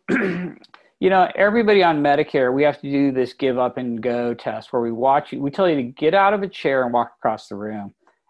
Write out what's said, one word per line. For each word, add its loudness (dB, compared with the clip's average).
<clears throat> -18
you -4
know, 4
everybody 4
on 2
Medicare, 2
we 2
have 2
to -10
do 2
this -2
give -2
up -2
and -6
go -2
test -10
where -2
we -4
watch 0
you, -8
we -4
tell 0
you 2
to -2
get -2
out 4
of -4
a -6
chair -2
and -4
walk -2
across -4
the -12
room. -10